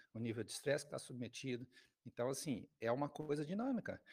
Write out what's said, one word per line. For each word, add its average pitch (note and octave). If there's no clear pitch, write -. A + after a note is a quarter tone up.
o A#2
nível A2+
de G2
estresse C#3
que -
tá C3+
submetido. B2
Então, A#2+
assim, C3+
é A2+
uma C#3
coisa D3
dinâmica. A3